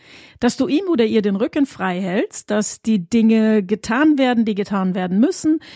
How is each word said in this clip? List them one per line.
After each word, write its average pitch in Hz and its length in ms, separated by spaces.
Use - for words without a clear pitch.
Dass 240 160
du 269 120
ihm 370 200
oder 285 160
ihr 220 200
den 202 120
Rücken 277 300
frei 185 340
hältst, 196 520
dass 208 320
die 214 260
Dinge 220 540
getan 240 560
werden, 247 260
die 220 80
getan 190 400
werden 180 260
müssen, 311 400